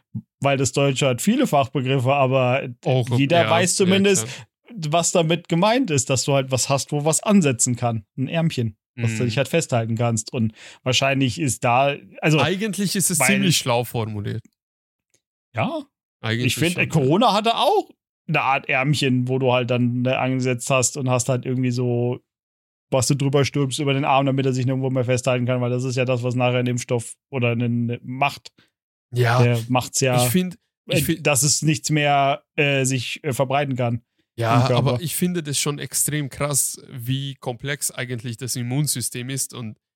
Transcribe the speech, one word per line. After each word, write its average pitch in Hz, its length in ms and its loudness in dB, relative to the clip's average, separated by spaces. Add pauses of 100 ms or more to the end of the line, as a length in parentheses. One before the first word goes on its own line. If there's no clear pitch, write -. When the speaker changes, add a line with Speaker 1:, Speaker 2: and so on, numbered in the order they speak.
(400)
Speaker 1:
weil 139 160 2
das 131 140 0
Deutsche 139 380 2
hat 123 120 0
viele 240 280 2
Fachbegriffe, 135 680 2
aber 131 540 2 (160)
Speaker 2:
Auch, 127 240 2 (100)
Speaker 1:
jeder 156 240 4
Speaker 2:
ja, 160 80 2
Speaker 1:
weiß 175 220 2
Speaker 2:
ja, 202 120 2
Speaker 1:
zumindest, 190 440 4
Speaker 2:
klar. - 180 -16 (440)
Speaker 1:
was 170 200 0
damit 175 380 0
gemeint 208 420 2
ist, 139 200 0
dass 131 120 2
du 143 120 0
halt 131 180 0
was 123 160 -2
hast, 139 240 -2
wo 147 120 -2
was 156 200 0
ansetzen 143 500 2
kann. 117 320 -2 (100)
Ein 131 120 -2
Ärmchen, 143 480 -2 (180)
was 113 220 -2
du 117 80 0
Speaker 2:
Mhm. - 20 0
Speaker 1:
dich 113 120 -2
halt 135 100 0
festhalten 117 480 0
kannst. 117 360 -2
Und 113 200 0 (320)
wahrscheinlich 135 560 2
ist 131 240 -2
da, 135 320 4 (240)
also 156 180 4
Speaker 2:
Eigentlich 190 560 0
ist 190 160 0
es 165 80 -2
Speaker 1:
weil 131 80 2
Speaker 2:
ziemlich 135 300 2
schlau 123 260 0
formuliert. 110 640 -6 (1120)
Speaker 1:
Ja. 277 260 -4 (400)
Speaker 2:
Eigentlich 117 240 -2
Speaker 1:
Ich - 80 0
finde, 170 200 -2
Speaker 2:
schon, - 100 -2
ja. - 40 -4
Speaker 1:
Corona 170 440 2
hatte 220 240 0
auch 339 340 0 (380)
eine 147 140 0
Art 135 260 0
Ärmchen, 131 580 2
wo 131 140 0
du 127 120 2
halt 123 200 0
dann, 123 300 0
ne, 127 160 0
angesetzt 127 520 -2
hast 131 260 0
und 127 140 -2
hast 123 180 0
halt 127 180 -2
irgendwie 127 260 0
so, 123 480 -2 (720)
was 127 160 2
du 147 80 2
drüber 139 300 2
stülpst 143 360 -2
über 139 120 0
den 139 140 0
Arm, 139 180 4
damit 135 220 0
er 131 80 2
sich 127 100 -2
nirgendwo 131 240 0
mehr 131 160 0
festhalten 123 400 0
kann, 127 160 0
weil 123 80 0
das 123 160 -2
ist 127 120 -4
ja 127 100 0
das, 123 160 0
was 123 120 -2
nachher 123 260 2
ein 123 60 0
Impfstoff 123 500 -4 (140)
oder 123 200 0
einen 120 520 -2
macht. 135 480 -4 (640)
Speaker 2:
Ja, 120 280 2
Speaker 1:
Der 120 260 2
macht's 123 320 0
ja 123 240 2
Speaker 2:
ich 120 60 0
find, 185 280 0 (320)
ich 170 100 2
Speaker 1:
äh, - 20 -2
Speaker 2:
find 156 240 -2
Speaker 1:
dass 139 160 2
es - 180 2
nichts 147 300 0
mehr, 143 540 2 (120)
äh, 143 280 2
sich, 127 400 -2
äh, 123 100 -2
verbreiten 135 420 0
kann 120 260 -2 (360)
Speaker 2:
Ja, 117 240 4
Speaker 1:
im 127 60 2
Körper. 123 80 2 (180)
Speaker 2:
aber 123 80 -4
ich 156 140 -6
finde 180 260 -2
das 147 160 -6
schon 147 200 -2
extrem 139 520 -4
krass, - 500 -4 (100)
wie 135 440 -6
komplex 139 560 -8
eigentlich 123 480 -8
das 127 180 -8
Immunsystem 127 720 -4
ist 135 240 -6
und 113 260 -12 (180)